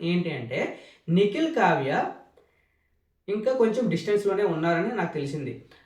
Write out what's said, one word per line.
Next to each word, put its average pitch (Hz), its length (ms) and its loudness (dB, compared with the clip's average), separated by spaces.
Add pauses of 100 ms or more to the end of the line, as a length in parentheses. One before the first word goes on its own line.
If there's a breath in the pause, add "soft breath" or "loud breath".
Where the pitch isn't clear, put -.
ఏంటి 170 300 -2
అంటే 127 460 -6 (300 loud breath)
నిఖిల్ 208 460 2
కావ్య 156 500 2 (1200)
ఇంకా 220 240 0
కొంచెం 233 360 2
డిస్టెన్స్‌లోనే 202 560 0
ఉన్నారని 170 520 0
నాకు 175 180 -2
తెలిసింది. 139 500 -6 (220 soft breath)